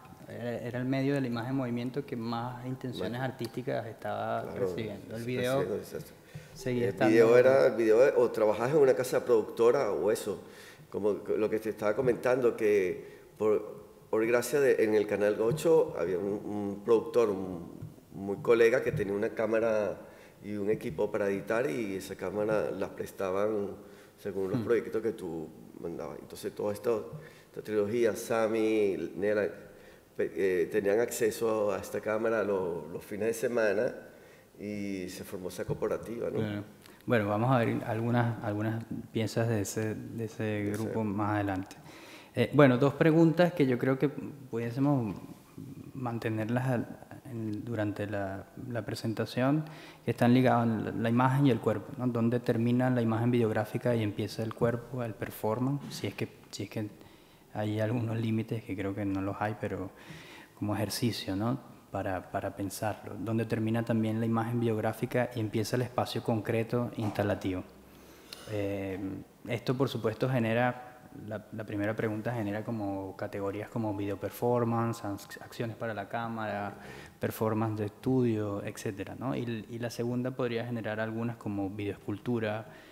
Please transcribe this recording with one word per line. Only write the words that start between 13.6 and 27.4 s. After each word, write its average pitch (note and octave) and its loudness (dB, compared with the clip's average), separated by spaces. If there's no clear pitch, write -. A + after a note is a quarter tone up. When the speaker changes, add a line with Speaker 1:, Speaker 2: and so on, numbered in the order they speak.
Speaker 2:
por A2 2
gracia A#2+ 2
de, B2+ 6
en G#2+ 4
el G#2 6
Canal G#2 2
ocho D#3 4
había F2 0
un, G2+ -2
un G2+ -4
productor, A2+ 4
un, F#2 -6
muy G2 -6
colega A#2 6
que A#2+ 0
tenía G2+ -2
una G#2 -2
cámara A2 2
y G#2 -8
un G#2 -2
equipo G#2+ -2
para G2+ 0
editar A2 0
y A2 -4
esa F#2+ -8
cámara G#2 0
las F#2 -4
prestaban G2+ -4
según F#2+ -4
los A2+ 0
Speaker 1:
Hmm. G#2 -4
Speaker 2:
proyectos A2 0
que G#2+ -2
tú E2 -8
mandabas. D2 -8
Entonces, G2 -10
todo G#2 -2
esto, G#2+ -2